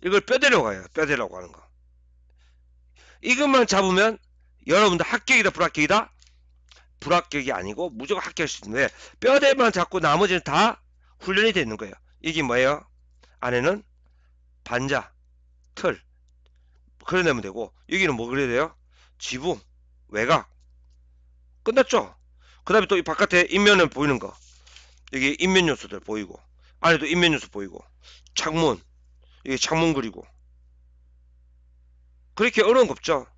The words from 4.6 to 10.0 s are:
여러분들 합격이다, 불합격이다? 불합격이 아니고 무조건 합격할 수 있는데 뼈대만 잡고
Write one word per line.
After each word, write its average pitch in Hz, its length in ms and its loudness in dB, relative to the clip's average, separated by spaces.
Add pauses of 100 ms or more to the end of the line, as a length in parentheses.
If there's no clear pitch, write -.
여러분들 180 400 2
합격이다, 233 440 0
불합격이다? 160 600 -2 (880)
불합격이 143 520 -2
아니고 107 380 -6
무조건 139 340 -6
합격할 160 240 -6
수 - 160 -12
있는데 120 280 -2 (280)
뼈대만 269 520 4
잡고 180 280 -4